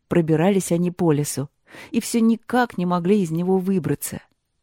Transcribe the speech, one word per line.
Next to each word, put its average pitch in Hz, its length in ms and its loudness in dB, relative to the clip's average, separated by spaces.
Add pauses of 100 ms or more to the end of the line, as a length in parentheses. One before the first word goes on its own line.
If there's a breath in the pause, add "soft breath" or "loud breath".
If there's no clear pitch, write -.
пробирались 175 640 2
они 175 180 0
по 175 220 0
лесу, 147 380 -2 (400 loud breath)
и 247 100 -2
всё 233 200 -2
никак 233 580 0
не 180 80 -2
могли 175 360 2
из 165 80 -2
него 175 280 0
выбраться. 165 640 -2 (420)